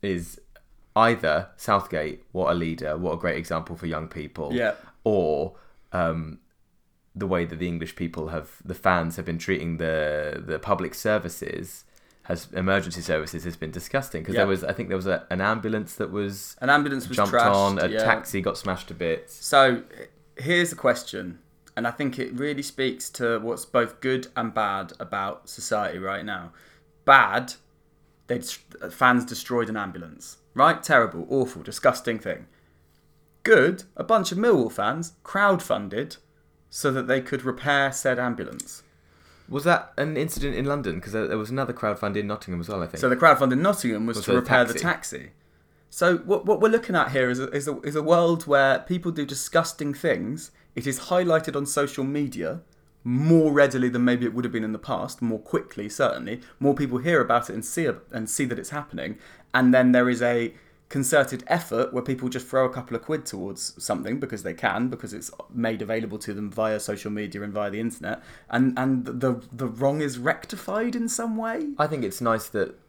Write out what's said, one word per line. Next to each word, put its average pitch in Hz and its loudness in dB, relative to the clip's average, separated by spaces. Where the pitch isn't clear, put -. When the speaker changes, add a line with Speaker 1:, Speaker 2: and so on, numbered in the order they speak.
Speaker 1:
is 90 -4
either 98 2
Southgate, 85 -2
what 90 0
a 87 4
leader, 80 -4
what 85 -2
a 82 -2
great 82 -2
example 82 -6
for 87 -10
young 80 -4
people, 76 -8
Speaker 2:
Yeah. 117 0
Speaker 1:
or, 80 2
um, 82 -2
the 95 -4
way 90 2
that 82 -10
the 87 -2
English 82 -6
people 82 -6
have, 80 -8
the 90 -6
fans 85 2
have 92 -6
been 85 -4
treating 82 -2
the, 76 -2
the 78 -4
public 90 -2
services, - -4
has, - -6
emergency 92 0
services, 80 -4
has 85 -8
been 78 -8
disgusting. - -6
'Cause 95 -4
Speaker 2:
Yeah. 117 4
Speaker 1:
there 101 4
was, 92 0
I - -4
think 101 -6
there 92 -2
was 92 -4
a, 90 -2
an 92 -2
ambulance 107 -2
that - -6
was 101 -6
Speaker 2:
An 127 -2
ambulance 143 2
was 127 -4
Speaker 1:
jumped 101 2
Speaker 2:
trashed, 117 6
Speaker 1:
on, 98 4
a 87 2
Speaker 2:
yeah. 110 0
Speaker 1:
taxi - 2
got - -2
smashed 92 -6
to 82 -12
bits. 82 -4
Speaker 2:
So, 131 4
here's 170 2
a - -12
question, 98 -2
and 117 -2
I 117 0
think 135 -6
it 123 -6
really 139 -4
speaks - -4
to 117 -2
what's 117 -6
both 120 0
good 131 -2
and 117 -4
bad 98 -2
about 98 -6
society 95 -4
right 95 -4
now. 92 -8
Bad, 123 6
they 120 -2
dest-, - -10
fans 123 4
destroyed 117 -4
an 110 -6
ambulance. 85 -10
Right? 160 4
Terrible, 113 2
awful, 127 -2
disgusting - 0
thing. - -8
Good, 180 6
a - -6
bunch 208 2
of 175 -4
Millwall 185 4
fans 135 -4
crowdfunded 147 0
so - -2
that 131 -2
they 131 2
could 131 -6
repair 135 0
said 131 0
ambulance. - -6
Speaker 1:
Was 139 -4
that - 2
an 151 -2
incident 143 -2
in 123 -2
London? 127 -2
'Cause 101 -12
there, 107 -2
there 110 -2
was 107 -6
another 127 -4
crowdfund 104 -4
in 104 -2
Nottingham 98 -6
as 85 -8
well, 98 -4
I 85 -4
think. 80 -8
Speaker 2:
So 123 2
the 123 2
crowdfund 139 6
in 135 2
Nottingham 120 0
was 117 -2
Speaker 1:
Was 104 -6
Speaker 2:
to 104 2
Speaker 1:
the - 6
Speaker 2:
repair 123 4
the 117 -4
Speaker 1:
taxi. 156 -4
Speaker 2:
taxi. 67 -14
So 175 2
what, 185 0
what 196 4
we're 220 6
looking 226 2
at 139 2
here 131 4
is 123 0
a, 131 -4
is 143 -4
a, 143 -4
is 147 -6
a 156 0
world 170 4
where 135 6
people 175 -4
do 151 -2
disgusting 143 -2
things. 127 -2
It - -6
is 131 -2
highlighted 160 2
on 143 -2
social 139 -2
media 135 -4
more 156 6
readily 131 6
than 123 2
maybe 123 4
it 107 -2
would 123 -2
have 113 -2
been 113 -2
in 110 -4
the 110 -6
past, 123 -6
more 113 -2
quickly, - -6
certainly. 120 -2
More 139 4
people 135 0
hear 151 4
about 117 2
it 110 -8
and 107 -6
see, - -2
and 110 -6
see - 0
that 123 -4
it's - -10
happening. 143 -8
And 127 8
then 127 8
there 123 6
is 120 0
a 120 2
concerted 135 2
effort 156 0
where 123 -2
people 127 -2
just 123 -6
throw 131 2
a 127 2
couple 123 -8
of 113 -4
quid 156 -4
towards 95 -8
something 107 -2
because 117 -8
they 87 -6
can, 107 0
because 117 -8
it's - -12
made 113 -2
available 110 -4
to 107 -8
them 104 -8
via 107 0
social 104 -6
media 104 -6
and 104 -10
via 104 -4
the 104 -6
internet, 113 -6
and, 123 2
and 127 0
the, 123 0
the 123 -6
wrong 139 0
is 139 -2
rectified 202 -4
in 240 -2
some 226 -4
way. 226 -6
Speaker 1:
I 151 4
think 143 -2
it's 98 -4
nice 113 0
that 98 -2